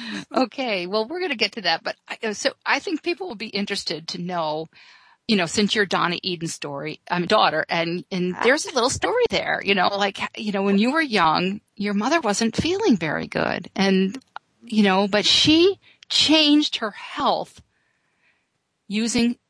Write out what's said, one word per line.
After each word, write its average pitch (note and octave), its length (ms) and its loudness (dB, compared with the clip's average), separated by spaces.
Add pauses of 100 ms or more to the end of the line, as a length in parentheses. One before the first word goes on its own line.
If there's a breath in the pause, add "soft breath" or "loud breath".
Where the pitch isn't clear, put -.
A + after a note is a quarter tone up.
(340 loud breath)
Okay. A#3 540 -2
Well, A3 180 -2
we're E4 140 -8
gonna E4 160 -4
get G#3+ 160 0
to A3 100 -10
that, E3 220 0
but F3 100 -4 (140)
I, - 240 -6
so - 220 -2 (120)
I C4 140 0
think E4 220 -6
people F4 260 -6
will C4 80 -10
be A3 100 -10 (160)
interested F3+ 460 -6
to F3+ 100 -8
know, E3 480 -4 (600 soft breath)
you A3+ 80 4
know, F3+ 100 2
since G3+ 280 0
you're G#3 120 2
Donna E3+ 380 0
Eden's E3+ 300 -6
story, D3 460 -10 (100)
um, F3 160 0
daughter, F#3+ 420 2
and, E3+ 420 -2
and F3+ 320 -2
there's C4+ 240 4
a F4 80 -8
little B3 160 2
story A#4 400 0
there, - 340 -2
you F#3+ 100 2
know, F#3 220 2
like, G3+ 220 -2 (180)
you G#3+ 160 -6
know, G3 100 -2
when G3+ 160 4
you A#3 140 4
were D#4+ 80 0
young, F#3+ 600 2 (160)
your G3+ 180 -4
mother B3+ 260 2
wasn't A3+ 360 0
feeling F#4 400 2
very D#3+ 320 -4
good, - 480 -2
and, F#3+ 420 2 (460)
you A3 180 2
know, G3 260 4
but G3 160 2
she E4+ 540 4 (320 soft breath)
changed D4 680 4
her A3 140 -6
health F#3+ 720 -4 (1300)
using A#3 480 0 (140)